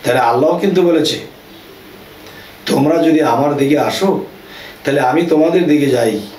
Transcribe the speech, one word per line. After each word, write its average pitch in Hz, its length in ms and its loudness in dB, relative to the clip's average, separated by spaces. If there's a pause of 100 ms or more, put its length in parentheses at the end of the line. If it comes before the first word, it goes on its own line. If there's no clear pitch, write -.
তাহলে 123 160 0
আল্লাহ 139 400 0
কিন্তু 185 220 0
বলেছে, 165 380 0 (1500)
"তোমরা 151 380 0
যদি 156 180 2
আমার 139 360 0
দিকে 139 220 2
আসো, - 460 -2 (580)
তাহলে 139 180 0
আমি 131 200 0
তোমাদের 165 460 2
দিকে 147 180 2
যাই 113 340 0 (200)